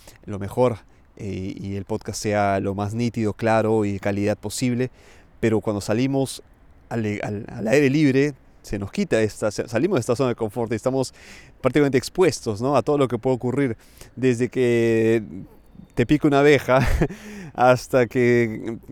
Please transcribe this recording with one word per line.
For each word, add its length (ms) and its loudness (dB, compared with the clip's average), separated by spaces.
lo 140 -10
mejor, 400 -2
eh, 400 -8
y 200 -10
el 100 -8
podcast 340 -8
sea 400 0
lo 140 -4
más 220 -4
nítido, 380 -2
claro 520 2
y 80 -2
de 60 -6
calidad 360 -2
posible. 540 -4
Pero 220 2
cuando 180 -4
salimos 600 -2
al, 320 -4
al, 280 -6
al 180 -8
aire 240 4
libre, 420 2
se 160 -6
nos 120 -8
quita 300 0
esta, 300 -2
sa-, 160 -8
salimos 300 0
de 20 4
esta 160 0
zona 140 0
de 60 -2
confort 360 -4
y 40 -2
estamos 380 -2
prácticamente 380 2
expuestos, 640 -2
¿no? 120 0
a 60 4
todo 160 0
lo 100 2
que 120 -4
puede 160 0
ocurrir, 420 -2
desde 340 0
que 760 2
te 120 0
pica 220 2
una 120 4
abeja 480 4
<laughs> 340 -18
hasta 540 2
que, 720 0